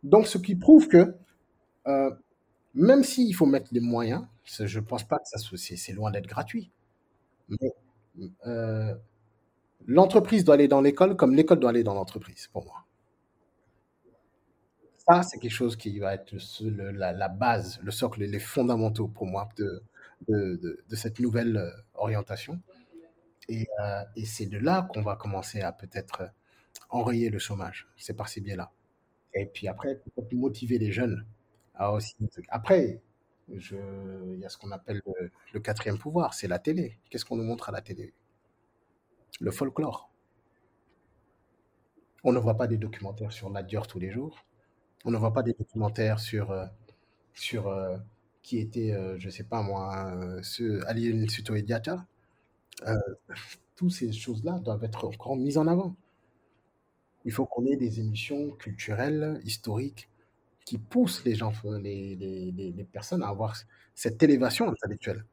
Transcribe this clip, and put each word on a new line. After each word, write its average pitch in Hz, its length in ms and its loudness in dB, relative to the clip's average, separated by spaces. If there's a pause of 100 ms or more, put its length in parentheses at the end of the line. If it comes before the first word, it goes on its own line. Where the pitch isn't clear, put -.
Donc, 196 240 8
ce - 100 -2
qui 185 180 -2
prouve 302 340 12
que, 180 260 10 (720)
euh, 135 240 2 (640)
même 254 320 8
s'il 240 280 2
faut 175 120 6
mettre 135 260 4
les 120 80 2
moyens, 117 480 0 (160)
c'est, - 240 -6
je 104 140 -4
pense 113 260 -6
pas 151 120 0
que - 100 -18
ça 113 80 -10
soit, 107 200 -10
c'est, 90 200 -10
c'est - 160 -10
loin 104 180 -4
d'être 98 160 -6
gratuit. 175 420 -6 (800)
Mais, 127 240 -4 (760)
euh, 110 480 -2 (960)
l'entreprise 185 560 6
doit 156 120 10
aller 143 120 10
dans 139 140 6
l'école 165 340 6
comme 131 180 6
l'école 160 280 8
doit 127 80 4
aller 117 140 4
dans 104 100 0
l'entreprise, - 580 -10
pour 92 140 -10
moi. - 200 -20 (2250)
Ça, 175 160 10
c'est 117 160 -8
quelque 117 120 -6
chose 117 240 -2
qui 104 220 -8
va 98 160 -2
être 98 240 -10
ce, - 260 -14
le, 101 280 -4
la, 95 200 -4
la 95 160 -4
base, 98 540 -2
le 101 80 -10
socle, 107 340 -4
les 101 160 -6
fondamentaux 113 680 0
pour - 180 -10
moi 98 320 -6
de, 98 240 -6 (460)
de, 98 300 0
de, 85 300 -10
de 113 80 -10
cette 110 240 -8
nouvelle, 117 380 0
euh, 87 140 -4 (240)
orientation. 110 680 -6 (880)
Et, 113 180 -4 (120)
euh, 101 240 -4 (120)
et 110 100 -8
c'est - 200 -8
de 101 140 -8
là 180 340 2
qu'on 110 80 -4
va 101 140 -2
commencer 98 460 -8
à 87 100 -4
peut-être, - 500 -10
euh, 90 60 -10 (640)
enrayer 117 380 0
le 104 100 -4
chômage. - 480 -8 (100)
C'est - 160 -12
par 107 160 -10
ces - 120 -12
biais-là. 98 300 -10 (640)
Et 98 140 -2
puis - 200 -10
après, 131 280 -4
peut-être - 380 -12
motiver 123 440 -2
les 107 140 0
jeunes 110 340 -2 (480)
à 101 180 -2
aussi. 107 240 -4 (340)
Après, 131 520 2 (500)
je, 98 240 -14 (600)
il 180 40 -12
y 98 60 -14
a 92 40 -14
ce - 80 -16
qu'on 101 140 -14
appelle 101 340 -8
le, 90 260 -8 (200)
le 107 80 -6
quatrième 107 380 -4
pouvoir, 156 380 -2
c'est - 120 -8
la 87 120 -2
télé. 151 400 -4 (100)
Qu'est-ce - 160 -8
qu'on 117 120 -6
nous 117 60 -4
montre 113 260 -6
à - 20 -8
la 95 100 -8
télé ? - 320 -14 (1300)
Le - 100 -4
folklore. - 600 -6 (2000)
On 135 80 6
ne 123 80 4
voit 110 160 2
pas 120 120 0
des 110 100 0
documentaires 104 540 -8
sur - 180 -14
la 98 140 -8
Dior 95 240 -6
tous - 120 -10
les 95 120 -6
jours. 135 340 -10 (580)
On 117 60 -6
ne 117 80 0
voit 110 160 2
pas 127 80 2
des 117 120 0
documentaires 107 680 -2
sur, 101 320 -4
euh, 92 160 -6 (680)
sur, 104 360 -6
euh, 95 280 -4 (460)
qui 117 160 -4
était, 110 320 -4
euh, 95 260 -4
je 92 140 -10
sais 104 120 -12
pas 113 200 -4
moi, 95 500 -6
euh, 90 300 -8
ce 107 420 -4
Aline 113 420 -2
Sitoé 110 360 -4
Diatta. 120 420 -4 (840)
Euh, 110 80 0 (800)
toutes 180 180 -2
ces 117 180 -4
choses-là 113 480 -6
doivent 110 240 -6
être 110 220 -8
encore - 300 -6
mises 139 220 0
en 156 80 4
avant. 180 300 0 (1300)
Il 117 60 -4
faut 131 160 -2
qu'on 120 180 -4
ait 139 120 2
des 113 220 -4
émissions 143 520 -6
culturelles, 143 920 -6
historiques, 110 640 -8 (580)
qui 117 120 -8
poussent 202 480 0
les 120 80 2
gens, 110 180 -2 (120)
les, 101 520 -6
les, 95 360 -8
les, 185 200 -8
les 185 120 -10
personnes 175 400 -6
à 104 60 -4
avoir 107 260 -4 (400)
cette 110 260 -2
élévation 143 480 4
intellectuelle. 107 640 -6